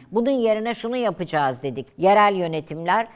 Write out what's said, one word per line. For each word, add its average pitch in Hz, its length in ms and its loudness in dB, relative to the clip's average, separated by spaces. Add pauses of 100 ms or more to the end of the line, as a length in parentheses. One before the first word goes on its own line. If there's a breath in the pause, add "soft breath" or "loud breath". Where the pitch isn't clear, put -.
(120 loud breath)
Bunun 233 180 0
yerine 226 440 0
şunu 233 220 -6
yapacağız 156 680 -2
dedik. 131 240 -6 (120)
Yerel 202 360 6
yönetimler 170 800 -4